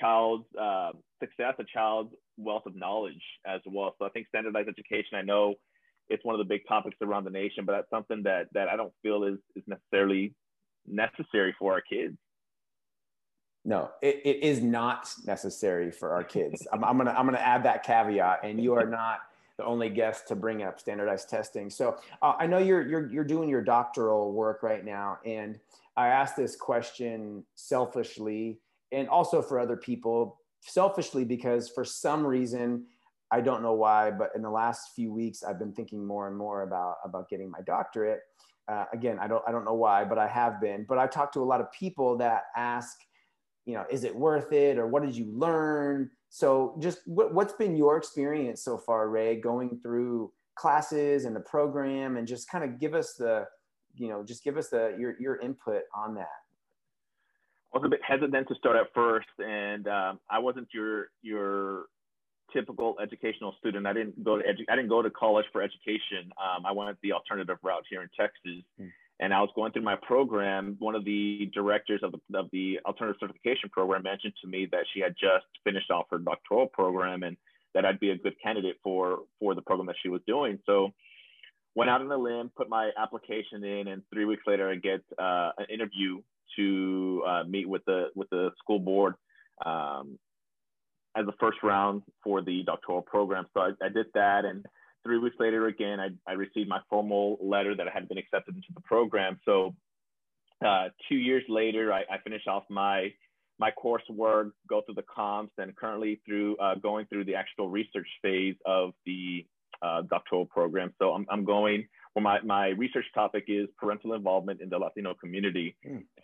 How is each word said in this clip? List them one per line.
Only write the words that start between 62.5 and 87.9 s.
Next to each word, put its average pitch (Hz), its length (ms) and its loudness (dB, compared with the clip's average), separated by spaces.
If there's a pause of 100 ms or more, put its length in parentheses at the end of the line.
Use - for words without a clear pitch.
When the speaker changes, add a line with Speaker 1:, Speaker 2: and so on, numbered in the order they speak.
Speaker 1:
typical 113 500 -2
educational 107 560 -6
student. 101 280 -4
I 101 60 0
didn't 107 320 -4
go 107 140 4
to 104 60 -2
edu-, 101 240 0
I 117 80 4
didn't 127 120 0
go 113 140 4
to 107 80 0
college 107 420 4
for 98 100 -2
education. 98 760 -6
Um, 90 260 -2
I 98 80 -2
went 104 300 -4
the 98 100 0
alternative 92 500 -4
route 87 280 -2
here 92 120 -8
in 87 60 -14 (100)
Texas. 90 460 -2 (140)
Speaker 2:
Hmm. - 80 -12 (360)
Speaker 1:
And - 120 2
I - 80 6
was - 120 2
going 110 180 -2
through 113 100 -4
my 101 140 2
program. 101 800 0
One 110 160 -2
of 107 100 -2
the 104 480 -2
directors 104 500 2
of 90 100 -2
the, 95 260 -6
of 90 140 -4
the 95 340 -2
alternative 101 340 -4
certification 107 480 -4
program 95 340 0
mentioned 101 300 -6 (100)
to 92 60 -14
me 95 240 -4
that 87 220 0
she 98 60 -4
had 90 120 0
just 92 320 4 (180)
finished 98 280 -2
off 87 200 0
her 87 80 -2
doctoral 87 500 0
program 92 540 0
and 87 140 -8 (380)
that 95 100 4
I'd 98 160 2
be 101 100 2
a 92 60 2
good 95 260 -2
candidate 104 400 -2
for, 92 360 0 (200)
for 101 160 2
the 87 60 -8
program 92 280 -2
that 87 140 -4
she 92 60 -4
was 90 180 -4
doing. 113 380 0
So 98 300 4 (800)
went 120 160 2
out 127 100 4
on 135 100 -6
a 139 60 -2
limb, 120 400 -2
put 110 140 -4
my 110 260 0
application 107 640 -6
in, 101 260 -4
and 95 220 -10
three 107 140 0
weeks 107 220 0
later 98 240 4
I 92 60 -2
get, 95 260 -2 (160)
uh, 90 400 2
an 104 120 -6
interview 98 520 -4 (340)
to, 95 720 0
uh, 85 160 0
meet 92 240 -4
with 95 160 -4
the, 92 300 2